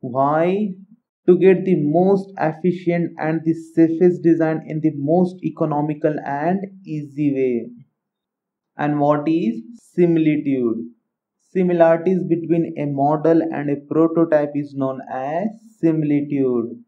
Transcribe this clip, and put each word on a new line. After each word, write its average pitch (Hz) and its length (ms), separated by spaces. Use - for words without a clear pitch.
Why? 156 680
To 180 100
get 190 260
the 185 120
most 175 600
efficient 170 800
and 160 260
the 160 100
safest 165 680
design 160 420
in 156 140
the 156 160
most 170 480
economical 151 720
and 156 320
easy 147 480
way. 123 380
And 147 220
what 147 300
is 196 340
similitude? 143 920
Similarities 170 720
between 160 520
a 147 100
model 151 540
and 147 300
a 143 60
prototype 156 800
is 143 180
known 135 260
as 147 320
similitude. 143 1080